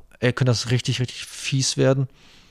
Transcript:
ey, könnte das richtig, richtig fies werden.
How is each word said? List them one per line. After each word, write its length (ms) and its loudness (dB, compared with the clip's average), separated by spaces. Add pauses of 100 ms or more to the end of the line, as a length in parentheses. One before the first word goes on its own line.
(200)
ey, 120 2
könnte 180 2
das 200 0
richtig, 300 0
richtig 240 -6
fies 520 -4
werden. 320 2 (420)